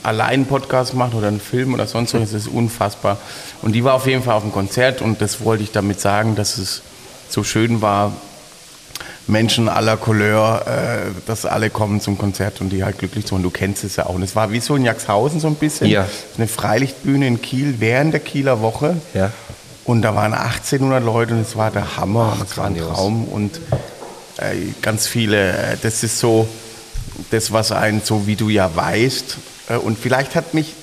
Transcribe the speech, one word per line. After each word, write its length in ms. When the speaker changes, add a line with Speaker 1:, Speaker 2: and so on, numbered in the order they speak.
Speaker 1:
allein 300
einen 120
Podcast 480
machen 240
oder 100
einen 120
Film 340
oder 140
sonst 260
was. 180
Das 20
ist 140
unfassbar. 680
Und 120
die 100
war 100
auf 140
jeden 160
Fall 120
auf 80
dem 80
Konzert 500
und 200
das 220
wollte 200
ich 80
damit 300
sagen, 340
dass 220
es 240
so 140
schön 380
war, 320
Menschen 420
aller 280
Couleur, 680
äh, 440
dass 200
alle 260
kommen 280
zum 180
Konzert 440
und 80
die 140
halt 160
glücklich 280
sind. 100
Und 60
du 60
kennst 340
es 120
ja 100
auch. 100
Und 80
es 120
war 160
wie 80
so 160
in 100
Jaxhausen 540
so 80
ein 80
bisschen. 320
Speaker 2:
Ja. 200
Speaker 1:
Eine 100
Freilichtbühne 800
in 140
Kiel, 380
während 340
der 60
Kieler 420
Woche. 360
Speaker 2:
Ja. 160
Speaker 1:
Und 200
da 120
waren 180
achtzehnhundert 680
Leute 300
und 80
es 140
war 160
der 260
Hammer. 400
Speaker 2:
Ach, 100
Speaker 1:
Es 100
war 100
ein 80
Speaker 2:
grandios. 200
Speaker 1:
Traum 300
und, 320
äh, 180
ganz 240
viele, 460
äh, 280
das 220
ist 160
so 280
das, 200
was 200
einen, 320
so 240
wie 80
du 140
ja 260
weißt, 600
äh, 80
und 200
vielleicht 380
hat 180
mich 300